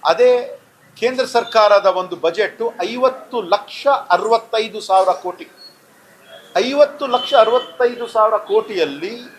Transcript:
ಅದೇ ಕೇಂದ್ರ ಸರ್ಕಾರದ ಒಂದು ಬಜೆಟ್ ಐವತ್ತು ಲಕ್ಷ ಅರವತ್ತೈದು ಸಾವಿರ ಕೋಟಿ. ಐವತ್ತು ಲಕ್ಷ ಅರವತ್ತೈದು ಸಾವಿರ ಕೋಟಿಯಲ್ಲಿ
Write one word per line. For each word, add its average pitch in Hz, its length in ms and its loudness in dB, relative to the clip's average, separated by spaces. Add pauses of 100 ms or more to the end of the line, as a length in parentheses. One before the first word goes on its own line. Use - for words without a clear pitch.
ಅದೇ 247 560 2 (400)
ಕೇಂದ್ರ 254 240 -2
ಸರ್ಕಾರದ 208 600 2
ಒಂದು 180 300 0
ಬಜೆಟ್ 175 460 -2 (200)
ಐವತ್ತು 247 600 -4
ಲಕ್ಷ - 440 -4 (240)
ಅರವತ್ತೈದು 220 680 0
ಸಾವಿರ 190 280 2
ಕೋಟಿ. 180 400 -6 (1080)
ಐವತ್ತು 285 500 0
ಲಕ್ಷ 247 280 -2
ಅರವತ್ತೈದು 240 720 2
ಸಾವಿರ 220 300 0
ಕೋಟಿಯಲ್ಲಿ 196 840 -4 (160)